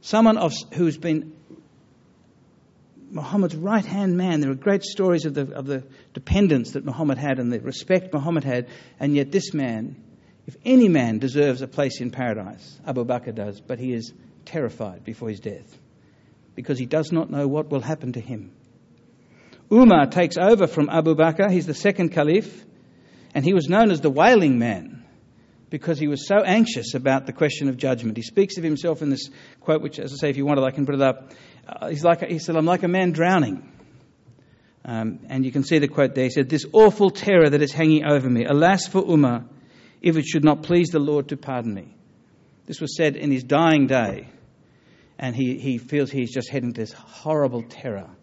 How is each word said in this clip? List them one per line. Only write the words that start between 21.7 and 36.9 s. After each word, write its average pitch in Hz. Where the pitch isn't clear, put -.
second 190
caliph, 160
and 135
he 175
was 160
known 214
as 160
the 147
wailing 160
man 107
because 151
he 151
was 143
so 202
anxious 190
about 135
the 104
question 143
of 127
judgment. 117
He 113
speaks 196
of 170
himself 156
in 151
this 135
quote, 156
which, 156
as 135
I -
say, 151
if 131
you 139
want 143
it, 131
I 131
can 143
put 143
it 135
up. 131
Uh, -
he's 151
like, 170
he 170
said, 160
"I'm 156
like 175
a 185
man 180
drowning." 160
Um, 113
and 131
you 127
can 135
see 160
the 143
quote 139
there. 127
He 127
said, 131
"This 139
awful 208